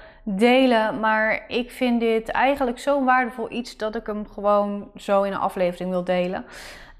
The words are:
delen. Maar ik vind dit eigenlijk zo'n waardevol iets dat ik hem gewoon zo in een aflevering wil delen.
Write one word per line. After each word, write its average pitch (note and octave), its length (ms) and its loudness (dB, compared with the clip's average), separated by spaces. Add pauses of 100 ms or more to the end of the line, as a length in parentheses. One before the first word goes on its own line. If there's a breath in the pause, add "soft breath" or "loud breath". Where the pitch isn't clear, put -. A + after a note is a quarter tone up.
(220 loud breath)
delen. A3+ 800 4
Maar A3 480 0
ik B3 220 -4
vind A#3+ 300 0
dit A3+ 280 0
eigenlijk B3+ 500 0
zo'n C#4 260 0
waardevol B3+ 480 0
iets A#3+ 240 -8
dat G#3+ 180 -6
ik A3+ 120 -8
hem G#3 200 -6
gewoon G3+ 680 0
zo G3 260 0
in G3 100 -2
een F#3 60 -6
aflevering F#3 520 -2
wil F3+ 140 -2
delen. F3+ 400 -2 (560 loud breath)